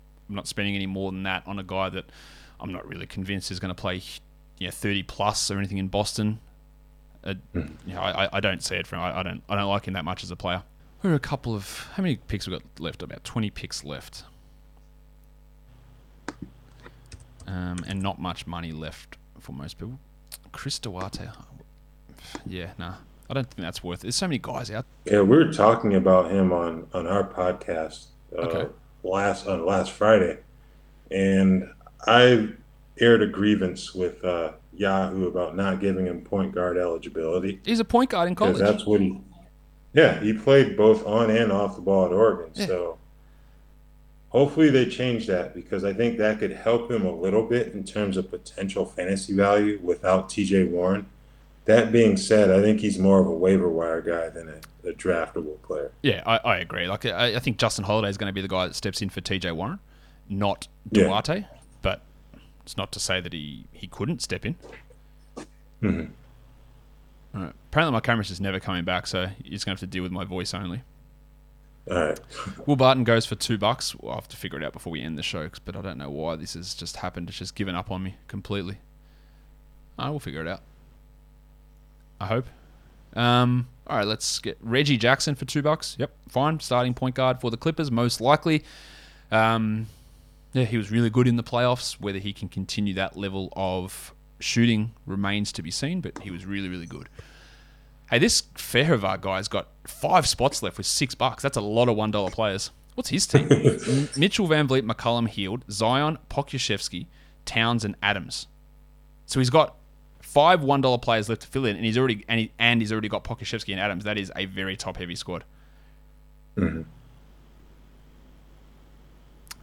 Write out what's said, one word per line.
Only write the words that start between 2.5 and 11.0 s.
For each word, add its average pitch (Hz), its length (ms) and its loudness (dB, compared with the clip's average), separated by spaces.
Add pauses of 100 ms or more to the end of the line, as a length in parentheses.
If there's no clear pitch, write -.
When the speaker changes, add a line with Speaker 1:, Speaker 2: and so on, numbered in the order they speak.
Speaker 1:
I'm 95 100 -8
not - 160 -12
really 87 180 -12
convinced 98 460 -6
is 92 80 -10
gonna 92 160 -6
play, 92 260 -6 (560)
you 92 100 -8
know, 87 40 -8
thirty 101 320 -4
plus - 480 -2
or 101 60 -2
anything 98 220 -4
in 95 100 -4
Boston. 104 500 -2 (840)
Uh, 95 80 -6 (180)
Speaker 2:
Hmm. 90 100 -4 (240)
Speaker 1:
you 92 100 -10
know, 92 60 -8
I, 95 240 0
I, 98 80 -2
I 98 60 0
don't 98 240 0
see 92 120 -6
it 92 120 -6
from, 87 140 -8
I, 87 180 -4
I 92 40 -4
don't, - 260 -8
I 101 80 -2
don't 101 100 0
like 101 180 -2
him 95 100 -6
that 85 100 -4
much 90 180 -6
as 90 80 -12
a 87 60 -10
player. 90 260 -4 (380)